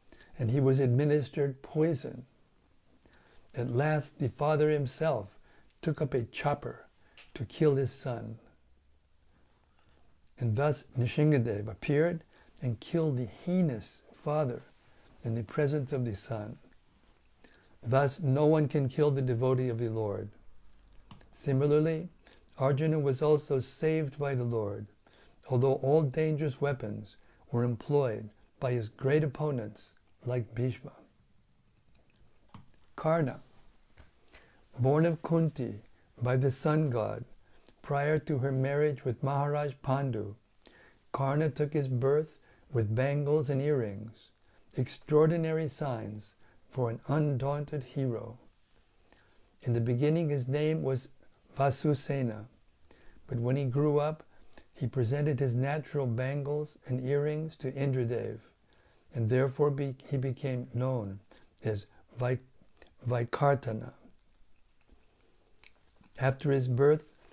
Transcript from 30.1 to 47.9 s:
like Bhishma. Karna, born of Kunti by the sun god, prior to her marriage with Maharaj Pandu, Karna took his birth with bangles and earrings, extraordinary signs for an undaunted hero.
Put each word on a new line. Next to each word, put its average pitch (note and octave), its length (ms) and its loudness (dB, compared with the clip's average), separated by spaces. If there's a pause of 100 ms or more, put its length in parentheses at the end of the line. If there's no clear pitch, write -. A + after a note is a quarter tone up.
like B2 280 -4
Bhishma. A#2+ 380 -4 (2000)
Karna, D#3+ 460 -2 (1400)
born C#3+ 260 4
of E3 180 0
Kunti D3+ 580 -2 (400)
by B2 160 2
the C3 140 2
sun D3+ 380 0
god, G#2+ 360 -4 (560)
prior D3 380 0
to D3+ 180 -2
her C3+ 140 0
marriage C#3 520 0
with B2+ 200 -4
Maharaj C#3+ 500 0 (100)
Pandu, A#2+ 520 -2 (760)
Karna C#3+ 380 0
took D3 240 -2
his C#3+ 140 0
birth C3+ 500 0 (340)
with A2 240 0
bangles C#3+ 540 2
and C3+ 120 0
earrings, A2+ 680 -2 (480)
extraordinary D#3+ 880 2
signs A2 680 -8 (340)
for B2+ 200 -2
an - 180 -6
undaunted C#3+ 760 -2
hero. A#2 540 -4 (1300)